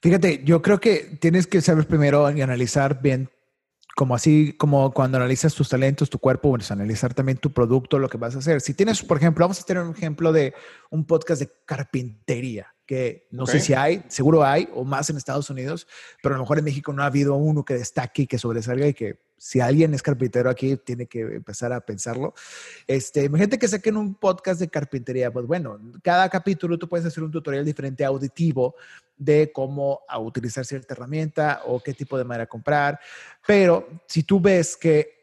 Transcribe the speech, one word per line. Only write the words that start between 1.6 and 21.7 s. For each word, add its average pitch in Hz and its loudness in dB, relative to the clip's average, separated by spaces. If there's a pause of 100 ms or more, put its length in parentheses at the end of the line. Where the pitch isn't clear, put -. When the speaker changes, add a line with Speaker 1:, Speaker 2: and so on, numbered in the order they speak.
Speaker 1:
saber 156 4
primero 147 4
y 147 -2
analizar 131 0
bien, 131 0 (680)
como 127 2
así, 151 4
como 139 2
cuando 131 0
analizas 131 2
tus - -2
talentos, 135 0
tu - -6
cuerpo, 131 2
bueno, 123 0
es - -10
analizar 110 -4
también 131 -2
tu 143 -4
producto, 127 2
lo 135 0
que 117 -8
vas 117 -8
a - -8
hacer. 143 0
Si 139 -6
tienes, 208 0
por 170 0
ejemplo, 160 4
vamos 185 0
a - -16
tener 185 -4
un 165 -8
ejemplo 160 0
de 143 2 (360)
un 156 -2
podcast 160 0
de 139 -8 (140)
carpintería, 123 -8 (180)
que 131 -6
no 135 -6
sé 123 2
Speaker 2:
Ok. 139 2
Speaker 1:
si 139 4
hay, 143 0
seguro 151 4
hay, 139 2
o 127 -6
más 139 -4
en 151 -4
Estados 139 -6
Unidos, 139 -10 (340)
pero 135 -2
a 131 -4
lo 131 -6
mejor 147 0
en 151 -2
México 147 -6
no 139 -4
ha 143 0
habido 139 2
uno 147 0
que 135 -4
destaque 123 -4
y 127 0
que 127 -4
sobresalga 120 -2
y 143 2
que - -10 (100)
si - -2
alguien 147 4
es 135 -4
carpintero 127 0
aquí, 131 -2
tiene 123 -8
que 117 -10
empezar 113 -8